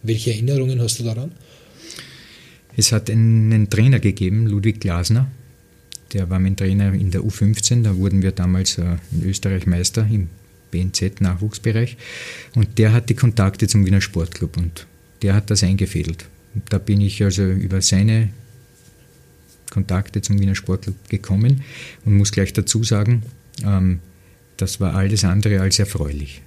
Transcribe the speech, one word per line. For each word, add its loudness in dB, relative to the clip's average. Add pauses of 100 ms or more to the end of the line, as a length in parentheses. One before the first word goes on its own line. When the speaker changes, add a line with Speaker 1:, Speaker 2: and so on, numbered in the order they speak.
Speaker 1:
Welche -2
Erinnerungen 0
hast -2
du -6
daran? -6 (1400)
Speaker 2:
Es 0
hat -2
einen 4
Trainer 4
gegeben, 0
Ludwig 0
Glasner. 0 (840)
Der -2
war -2
mein 0
Trainer 0
in 0
der -2
U -2
fünfzehn. 0
Da 2
wurden 2
wir 2
damals, 0
äh, 0 (160)
in -2
Österreich -2
Meister 0
im -2 (420)
B -4
N -2
Z-Nachwuchsbereich. -2 (580)
Und 0
der 4
hat 2
die 2
Kontakte 2
zum 4
Wiener 4
Sportclub -4
und -4 (360)
der 2
hat 0
das 2
eingefädelt. -2 (280)
Und -6
da 0
bin 2
ich 0
also 2
über 0
seine 2 (1400)
Kontakte -4
zum 0
Wiener 2
Sportclub -6
gekommen 2 (420)
und 4
muss 4
gleich 0
dazu 0
sagen, 2 (420)
ähm, 2 (580)
das -4
war -2
alles 0
andere 2
als 2
erfreulich. -4